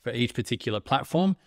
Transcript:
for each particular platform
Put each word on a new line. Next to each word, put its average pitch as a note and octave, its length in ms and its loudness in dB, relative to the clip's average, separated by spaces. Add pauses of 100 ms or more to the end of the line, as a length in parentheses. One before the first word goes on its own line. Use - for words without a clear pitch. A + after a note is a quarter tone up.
for A#2+ 120 -6
each A#2 220 0
particular A2 460 -2
platform D#3+ 560 2 (100)